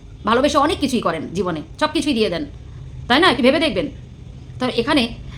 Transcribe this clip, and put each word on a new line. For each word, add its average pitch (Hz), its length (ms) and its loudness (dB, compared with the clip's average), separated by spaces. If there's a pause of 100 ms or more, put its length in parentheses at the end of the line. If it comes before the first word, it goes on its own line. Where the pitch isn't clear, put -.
(260)
ভালোবেসে 262 320 4
অনেক 302 220 2
কিছুই 254 200 2
করেন 160 340 -2
জীবনে, 175 280 -2 (180)
সব 302 140 2
কিছুই 302 200 0
দিয়ে 220 160 2
দেন, 165 160 -2 (640)
তাই 247 120 6
না? 359 100 6
একটু 269 140 2
ভেবে 277 160 6
দেখবেন। 269 280 0 (720)
তো 254 60 -2
এখানে 240 420 2 (300)